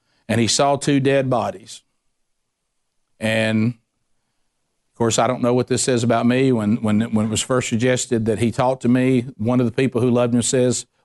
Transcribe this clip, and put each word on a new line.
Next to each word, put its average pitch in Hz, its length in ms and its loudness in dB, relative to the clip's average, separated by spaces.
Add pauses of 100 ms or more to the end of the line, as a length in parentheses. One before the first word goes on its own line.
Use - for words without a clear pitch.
(280)
and 110 140 0
he 110 60 2
saw 143 280 2
two 139 240 0
dead 135 300 2
bodies. 104 540 -4 (1400)
And, 110 540 0
of - 1200 -20
course, 113 200 0
I 117 100 2
don't 123 140 -2
know 120 120 2
what 123 140 0
this 123 160 -2
says 120 200 0
about 117 220 2
me. 127 260 2
When, 110 320 0
when, 107 180 0 (120)
when 107 120 0
it 110 40 -4
was 107 120 -2
first 127 280 -2
suggested 123 560 -2
that 107 140 0
he 113 120 0
talked 131 300 -2
to 120 80 0
me, 127 320 2 (160)
one 123 240 0
of 123 40 2
the 113 60 -2
people 123 300 -2
who 127 100 2
loved 120 240 2
him 120 60 2
says, 123 440 0 (200)